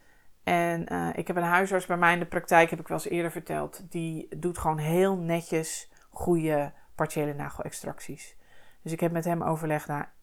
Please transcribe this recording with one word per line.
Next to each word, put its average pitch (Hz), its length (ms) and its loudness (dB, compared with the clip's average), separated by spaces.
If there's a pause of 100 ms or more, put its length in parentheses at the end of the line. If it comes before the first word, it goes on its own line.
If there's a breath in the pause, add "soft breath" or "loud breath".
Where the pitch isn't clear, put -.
(440 soft breath)
En, 170 440 0
eh, 170 280 -2
ik 165 120 -4
heb 180 80 -2
een 175 80 2
huisarts 180 420 4
bij 175 120 0
mij 175 160 6
in 175 60 2
de 170 60 -2
praktijk, 170 440 6
heb 165 100 -4
ik - 80 -12
wel 160 100 -2
eens - 120 -6
eerder 170 220 -2
verteld. 165 600 -6
Die 160 360 -4 (120)
doet 175 180 -2
gewoon 156 200 0
heel 180 400 4
netjes 165 720 -2 (180 soft breath)
goede 156 600 2 (240 soft breath)
partiële 151 380 0
nagelextracties. - 1040 -10 (440 soft breath)
Dus 160 100 -8
ik 165 80 -4
heb 170 120 2
met 165 140 -2
hem 170 180 0
overlegd, 156 440 -2
nou, 147 180 -4 (180)